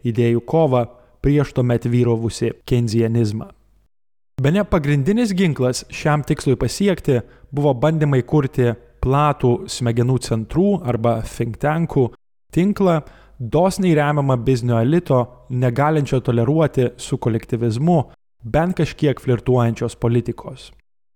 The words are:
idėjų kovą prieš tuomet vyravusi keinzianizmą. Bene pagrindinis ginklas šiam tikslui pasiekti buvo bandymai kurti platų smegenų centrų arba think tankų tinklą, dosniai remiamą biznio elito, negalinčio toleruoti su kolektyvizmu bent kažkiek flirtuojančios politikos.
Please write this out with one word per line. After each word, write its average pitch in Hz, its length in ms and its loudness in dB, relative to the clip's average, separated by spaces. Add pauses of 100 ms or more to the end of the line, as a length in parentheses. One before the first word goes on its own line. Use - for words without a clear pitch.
idėjų 117 400 0
kovą 135 380 2 (360)
prieš 143 360 0
tuomet 120 340 0
vyravusi 120 600 0 (120)
keinzianizmą. 113 840 0 (880)
Bene 165 260 0
pagrindinis 180 720 0
ginklas 135 540 0
šiam 147 340 -2
tikslui 139 320 0
pasiekti 147 600 0 (320)
buvo 143 240 0
bandymai 143 480 2
kurti 131 480 0 (300)
platų 135 680 0
smegenų 123 560 -2
centrų 123 440 -2 (160)
arba 117 380 -2
think 117 380 -6
tankų 147 460 0 (460)
tinklą, 185 480 2 (380)
dosniai 170 580 2
remiamą 143 480 2
biznio 120 360 0
elito, 131 720 0
negalinčio 127 680 0
toleruoti 127 760 0
su - 220 -6
kolektyvizmu 120 800 0 (440)
bent 156 340 -2
kažkiek 147 440 -2
flirtuojančios 120 800 0
politikos. 120 720 -4 (460)